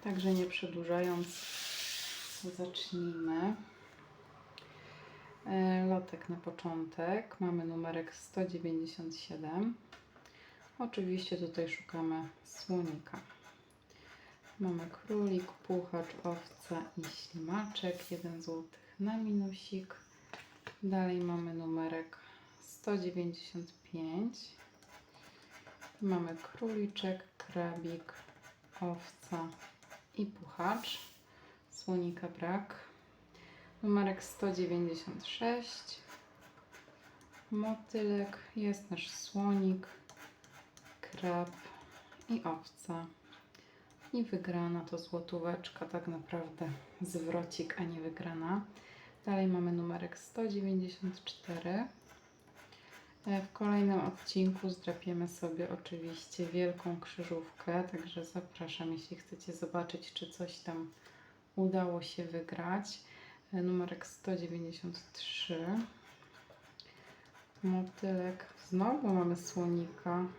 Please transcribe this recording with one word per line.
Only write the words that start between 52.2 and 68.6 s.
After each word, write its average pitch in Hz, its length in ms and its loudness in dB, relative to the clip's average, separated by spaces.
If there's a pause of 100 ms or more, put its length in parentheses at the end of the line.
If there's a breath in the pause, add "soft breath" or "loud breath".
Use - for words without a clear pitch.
E, 196 140 4
w 196 100 -6
kolejnym 202 480 6
odcinku 185 680 2
zdrapiemy 175 580 0
sobie 170 420 -2
oczywiście 165 760 -6
wielką 175 540 2
krzyżówkę, 170 840 -2
także 170 420 -6
zapraszam, 165 680 -4
jeśli 165 240 -6
chcecie - 360 -10
zobaczyć, 170 600 -4
czy - 160 -6
coś - 300 -8
tam 165 320 -6 (640 loud breath)
udało 185 460 4
się - 240 -4
wygrać. 170 760 -2 (520 loud breath)
E, 180 80 4
numerek 180 460 2
sto - 280 -2
dziewięćdziesiąt 170 800 -6
trzy. - 520 -2 (2000 loud breath)
Motylek. 185 840 2 (240)